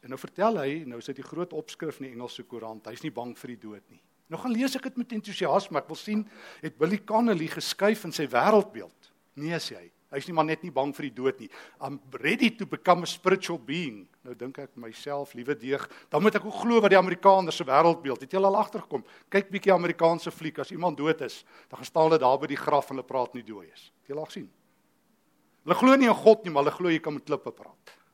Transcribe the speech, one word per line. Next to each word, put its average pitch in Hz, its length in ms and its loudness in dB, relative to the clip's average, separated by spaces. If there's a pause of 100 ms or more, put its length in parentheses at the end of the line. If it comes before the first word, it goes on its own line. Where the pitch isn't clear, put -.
En 123 80 -20
nou 131 80 -10
vertel 214 400 -2
hy, 139 140 -4 (180)
nou 120 80 -12
is 127 140 -12
dit 131 100 -12
die - 80 -16
groot 170 240 -8
opskrif 151 480 -10
in 131 60 -12
die 127 80 -18
Engelse 120 340 -14
koerant, 110 400 -14
hy 120 80 -16
is - 80 -12
nie 156 80 -10
bang 123 240 -10
vir 123 160 -14
die 110 140 -20
dood 104 260 -20
nie. - 80 -20 (240)
Nou 160 160 -12
gaan 240 160 -2
lees 269 160 -2
ek 262 160 -8
dit 240 140 -8
met 220 160 -8
enthousiasme, 175 580 -2
ek 156 160 -8
wil - 80 -14
sien, 214 240 -4 (400)
het 156 160 -10
Billy 185 240 0
Connolly 208 480 2
geskuif 214 560 0
in 151 80 -8
sy 151 160 -2
wêreldbeeld? 127 760 2 (260)
Nee, 156 240 -4
sê 104 220 -10
hy. 85 80 -20 (140)
Hy - 160 -8
is - 80 -12
nie 170 80 -2
maar 156 80 2
net 156 160 -4
nie 180 80 -10
bang 139 240 -2
vir 151 140 -8
die 120 80 -12
dood 131 260 -2
nie. 160 60 -16 (320)
"I'm 139 180 -10 (240)
ready 220 340 2
to 196 100 -10
become 170 360 2
a 165 40 -6
spiritual 185 520 -2
being." 123 480 -8 (160)
Nou 127 120 -16
dink 123 240 -14
ek 139 180 -18
myself, 135 580 -10
liewe 120 200 -6
deeg, 131 280 -4 (280)
dan 151 120 2
moet 214 140 2
ek 208 80 -4
ook 208 180 -10
glo 233 180 4
wat 202 100 4
die 196 80 10
Amerikaners 185 580 4
se 170 80 -6
wêreldbeeld. 139 560 4
Het 135 120 -12
julle 190 140 2
al 196 100 4
agtergekom? - 480 -4 (240)
Kyk 196 220 0
bietjie 190 220 2
Amerikaanse 170 580 0
fliek, 160 280 -10
as 139 120 -8
iemand 170 260 -4
dood 160 240 0
is, 123 240 -10 (240)
dan - 100 -18
gaan - 60 -16
staan - 200 0
hulle 160 140 6
daar 131 200 4
by 147 80 -6
die 139 100 -6
graf 143 340 0
en 135 60 -8
hulle 127 100 -10
praat 127 280 -6
nie 123 80 -12
dood 104 240 -16
is. - 260 -20 (100)
Het - 60 -20
julle 143 120 -8
al 156 60 -10
gesien? 135 220 -16 (1160)
Hulle 165 100 2
glo 262 220 6
nie 269 120 4
in 214 60 4
God - 300 6
nie, 180 60 -8
maar 143 140 2
hulle 147 120 0
glo 180 120 -2
jy 160 120 2
kan 156 140 -6
met 139 100 -10
klippe 143 260 -6
praat. - 420 -20 (220)